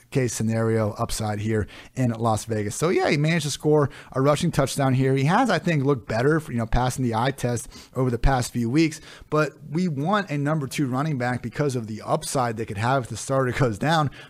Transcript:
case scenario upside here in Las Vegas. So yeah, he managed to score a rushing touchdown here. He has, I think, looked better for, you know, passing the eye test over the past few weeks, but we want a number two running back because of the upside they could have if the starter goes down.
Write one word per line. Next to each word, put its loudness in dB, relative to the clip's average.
case 0
scenario 0
upside -4
here 0
in 2
Las 0
Vegas. -2
So 0
yeah, 2
he 2
managed 2
to -4
score 2
a 0
rushing 2
touchdown 2
here. 4
He 2
has, 4
I 2
think, 0
looked 0
better 2
for, -12
you -2
know, -2
passing 0
the 0
eye 0
test -4
over 0
the 0
past 2
few -2
weeks, 2
but 0
we 0
want -2
a -2
number 0
two -2
running -2
back -2
because -2
of -6
the -8
upside -2
they -4
could -8
have 2
if -8
the -8
starter 0
goes 0
down. 0